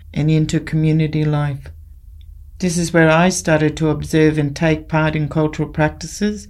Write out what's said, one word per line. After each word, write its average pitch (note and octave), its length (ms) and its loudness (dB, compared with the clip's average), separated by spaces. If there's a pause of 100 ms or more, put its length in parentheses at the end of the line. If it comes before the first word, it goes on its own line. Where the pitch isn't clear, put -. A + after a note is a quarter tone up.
(140)
and D#3 180 0
into D#3 280 2
community D#3 680 0
life. D3 420 -2 (920)
This F3 180 -2
is E3+ 160 -2
where E3 160 6
I E3 200 4
started D#3 480 0
to D#3 120 0
observe D3+ 480 2
and C#3+ 180 -2
take D#3+ 320 0
part D#3 280 0
in D3+ 120 -2
cultural D#3 420 -2
practices E3 800 -4